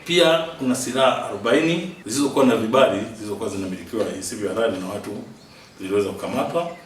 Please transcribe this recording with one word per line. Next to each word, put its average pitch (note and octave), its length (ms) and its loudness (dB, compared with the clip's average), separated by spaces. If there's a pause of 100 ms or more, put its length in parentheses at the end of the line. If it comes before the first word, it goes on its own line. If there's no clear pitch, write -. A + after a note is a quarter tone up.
Pia E3 340 4
kuna C3 360 -2
silaha B2+ 520 2
arobaini D#3 680 0 (120)
zisizokuwa C#3 400 2
na A#2 100 6
vibali G#2+ 440 4 (160)
zilizokuwa G#2 320 -6
zinamilikiwa F#2+ 560 -4 (160)
isivyo G#2 280 -6
halali G2 320 -2
na F#2 60 -8
watu G2+ 240 -8 (680)
ziliweza G2 300 0
kukamatwa. C#3 600 -4 (160)